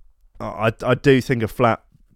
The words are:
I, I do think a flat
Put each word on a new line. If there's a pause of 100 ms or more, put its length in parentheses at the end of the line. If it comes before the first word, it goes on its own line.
(400)
I, (120)
I
do
think
a
flat (320)